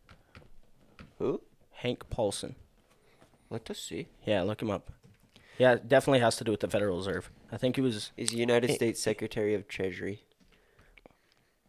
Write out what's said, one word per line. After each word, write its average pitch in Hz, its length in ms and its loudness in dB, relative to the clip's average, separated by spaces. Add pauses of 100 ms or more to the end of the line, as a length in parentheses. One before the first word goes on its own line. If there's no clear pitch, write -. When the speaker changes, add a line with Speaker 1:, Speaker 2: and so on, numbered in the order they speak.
(1200)
Speaker 1:
Who? 127 240 -2 (300)
Speaker 2:
Hank - 360 -6
Paulson. - 460 -4 (960)
Speaker 1:
Let 107 200 -10
us - 80 -12
see. - 300 -10 (160)
Speaker 2:
Yeah, 101 180 2
look 107 200 -2
him 113 80 -2
up. - 200 -4 (680)
Yeah, 127 160 8
it 117 140 -6
definitely 135 320 6
has 113 160 4
to - 80 -6
do 110 80 2
with 101 80 0
the 101 80 0
Federal 101 280 2
Reserve. 92 340 -4 (220)
I 107 60 -8
think 127 180 0
he 135 60 0
was 110 340 -2
Speaker 1:
He's 120 140 -2
the 117 80 -6
United 120 320 4
Speaker 2:
he 123 60 2
Speaker 1:
States 117 260 0
Secretary 107 520 -2
of 95 140 -4
Treasury. 95 540 -6 (1500)